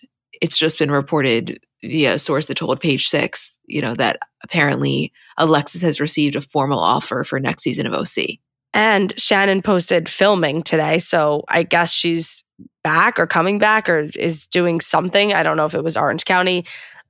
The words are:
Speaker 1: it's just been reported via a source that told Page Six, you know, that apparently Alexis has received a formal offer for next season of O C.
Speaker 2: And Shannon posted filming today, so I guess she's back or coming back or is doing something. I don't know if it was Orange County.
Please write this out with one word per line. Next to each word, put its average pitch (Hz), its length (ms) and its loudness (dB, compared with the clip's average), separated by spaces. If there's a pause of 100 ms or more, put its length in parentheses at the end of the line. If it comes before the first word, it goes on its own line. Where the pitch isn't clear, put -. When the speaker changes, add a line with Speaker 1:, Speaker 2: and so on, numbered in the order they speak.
(420)
Speaker 1:
it's - 180 -2
just 160 180 0
been 143 140 0
reported 139 680 0 (220)
via 131 320 0
a - 60 0
source 151 280 0
that 131 100 -8
told 165 220 -2
Page 143 280 0
Six, - 580 -2
you - 160 -6
know, 113 140 -4
that 117 240 -2 (240)
apparently 139 680 -2 (260)
Alexis 156 440 2
has 160 180 0
received 147 360 0
a 147 60 -4
formal 143 380 -2
offer 120 440 0
for - 160 -4
next 135 240 -4
season - 240 -4
of - 60 -4
O - 100 -2
C. - 360 -4 (360)
Speaker 2:
And 202 440 2
Shannon 196 440 2
posted 175 440 2
filming 170 540 2
today, 156 380 0
so 151 480 0
I 170 160 0
guess 170 280 2
she's 165 520 -2 (400)
back 170 360 2
or 175 60 2
coming 175 320 2
back 214 320 2
or 151 260 0
is 160 300 -4
doing 175 360 0
something. 196 520 2
I 180 80 2
don't 156 160 0
know 156 80 2
if 156 80 -4
it 160 100 -2
was 160 140 -4
Orange 143 280 -2
County. 180 400 0 (440)